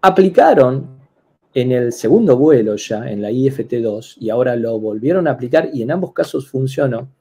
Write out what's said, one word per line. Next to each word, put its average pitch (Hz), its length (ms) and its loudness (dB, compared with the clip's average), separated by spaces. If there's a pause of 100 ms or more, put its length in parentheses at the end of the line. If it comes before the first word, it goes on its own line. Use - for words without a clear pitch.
aplicaron 170 1000 4 (500)
en 127 180 0
el 123 220 0
segundo 165 420 4
vuelo 123 420 4
ya, 113 320 -8
en 104 120 -8
la 104 100 -6
I 131 160 0
F 135 180 -4
T 120 140 -6
dos, 113 400 -8
y 110 120 -6
ahora 123 240 0
lo 113 240 -4
volvieron 120 480 -2
a 143 40 0
aplicar 131 400 -2
y 123 120 -6
en 123 80 -4
ambos 175 200 -4
casos 143 380 -6
funcionó 131 600 -4 (120)